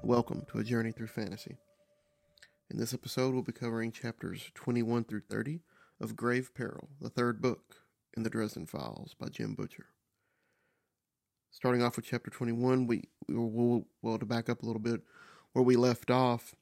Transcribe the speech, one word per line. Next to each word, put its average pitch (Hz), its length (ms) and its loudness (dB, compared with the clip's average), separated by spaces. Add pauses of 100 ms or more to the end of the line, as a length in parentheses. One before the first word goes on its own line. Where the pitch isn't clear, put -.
Welcome 120 460 2
to 113 60 -4
A 107 40 -2
Journey 113 300 -2
Through 110 140 -10
Fantasy. - 500 -10 (1120)
In - 60 -6
this 113 160 -2
episode, 127 400 -2
we'll 127 100 0
be - 80 -6
covering 113 400 -4
chapters - 640 -10
twenty-one 117 480 0
through 107 260 -6
thirty 123 300 -4 (400)
of 113 160 -6
Grave 120 400 0
Peril, - 320 -8 (140)
the 113 80 -8
third 120 320 0
book - 340 -2 (400)
in 113 80 -4
the 113 60 0
Dresden 107 380 -4
Files - 520 -10
by - 80 -8
Jim 107 260 -4
Butcher. - 340 -8 (1600)
Starting 123 320 2
off 117 140 2
with 117 80 -6
chapter - 260 -6
twenty-one, 123 560 2
we, 117 160 0 (240)
we 76 80 -2
will, 117 500 2 (160)
well, 113 160 0
to 110 80 -2
back 117 220 -2
up 120 160 -2
a - 20 -8
little 110 160 -2
bit, 117 200 0 (500)
where 127 140 6
we 127 100 10
left 120 340 4
off 123 520 2